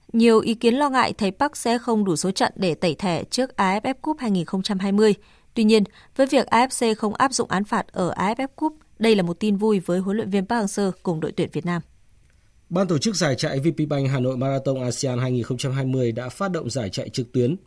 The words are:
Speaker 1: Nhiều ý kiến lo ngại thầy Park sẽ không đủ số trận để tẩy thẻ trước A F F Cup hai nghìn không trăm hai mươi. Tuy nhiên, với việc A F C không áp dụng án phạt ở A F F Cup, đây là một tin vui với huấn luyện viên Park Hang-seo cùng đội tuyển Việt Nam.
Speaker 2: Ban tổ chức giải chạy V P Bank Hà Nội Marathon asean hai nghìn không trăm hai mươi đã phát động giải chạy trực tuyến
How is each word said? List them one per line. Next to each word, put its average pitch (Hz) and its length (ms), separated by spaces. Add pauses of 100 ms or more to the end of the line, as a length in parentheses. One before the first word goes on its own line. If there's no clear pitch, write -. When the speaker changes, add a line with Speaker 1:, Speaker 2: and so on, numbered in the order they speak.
(120)
Speaker 1:
Nhiều 226 280
ý 226 140
kiến 233 200
lo 285 140
ngại 262 240
thầy 196 180
Park 277 260
sẽ 240 220
không 226 260
đủ 180 120
số 180 140
trận 220 260
để 175 180
tẩy 160 200
thẻ 175 300
trước - 320
A 196 220
F - 20
F 262 220
Cup 302 180
hai 233 100
nghìn 185 140
không 190 180
trăm 196 160
hai 196 140
mươi. 208 220 (400)
Tuy 226 100
nhiên, 214 200 (320)
với 269 100
việc 262 200
A 240 200
F 233 280
C 214 40
không 214 160
áp 269 180
dụng - 180
án 196 140
phạt 202 280
ở 180 160
A 196 260
F - 20
F 269 200
Cup, 311 200 (220)
đây 220 180
là 190 60
một 170 180
tin 208 160
vui 208 240
với 175 180
huấn 196 180
luyện 214 140
viên 190 160
Park 233 180
Hang-seo 202 260 (120)
cùng 160 180
đội 160 120
tuyển 160 200
Việt 151 140
Nam. 175 160 (840)
Speaker 2:
Ban 185 180
tổ 165 120
chức 208 180
giải 151 180
chạy 139 260
V 147 160
P 151 120
Bank 139 220
Hà 135 100
Nội 127 160
Marathon 135 460
asean 123 360
hai 127 140
nghìn 123 100
không 123 160
trăm 131 140
hai 135 120
mươi 127 280
đã 120 160
phát 196 220
động 160 200
giải 113 200
chạy - 180
trực 123 240
tuyến 127 240 (100)